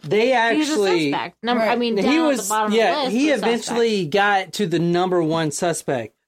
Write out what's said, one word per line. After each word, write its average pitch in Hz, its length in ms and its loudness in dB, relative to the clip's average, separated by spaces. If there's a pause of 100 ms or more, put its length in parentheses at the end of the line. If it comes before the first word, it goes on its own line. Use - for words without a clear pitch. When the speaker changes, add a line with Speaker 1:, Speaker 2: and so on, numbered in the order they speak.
Speaker 1:
They 202 240 0
Speaker 2:
He's 262 60 2
a - 20 2
Speaker 1:
actually 240 760 0
Speaker 2:
suspect. 131 300 -6
Number, 233 220 -2
I 208 60 2
Speaker 3:
Right. 233 100 0
Speaker 2:
mean, 233 180 -2
Speaker 1:
he 190 60 0
Speaker 2:
down 311 240 2
Speaker 1:
was, 269 120 0
Speaker 2:
at 202 40 -6
the - 60 -6
bottom 214 240 0
Speaker 1:
yeah, 220 160 4
Speaker 2:
of 170 80 0
the 294 80 -2
list, 196 100 -2
Speaker 1:
he 285 140 2
Speaker 2:
a 285 60 2
suspect. 220 180 0
Speaker 1:
eventually 226 520 0
got 196 480 0
to 208 140 -2
the 165 120 0
number 175 440 0
one 160 280 0
suspect. 151 640 -4 (140)